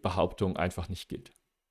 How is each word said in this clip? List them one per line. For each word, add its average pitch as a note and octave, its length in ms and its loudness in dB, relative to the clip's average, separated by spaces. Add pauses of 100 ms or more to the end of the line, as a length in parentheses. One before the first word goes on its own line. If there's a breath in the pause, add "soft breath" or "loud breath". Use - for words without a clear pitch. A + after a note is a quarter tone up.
Behauptung F2+ 560 2
einfach F2+ 320 0
nicht - 200 -8
gilt. - 240 -10 (380)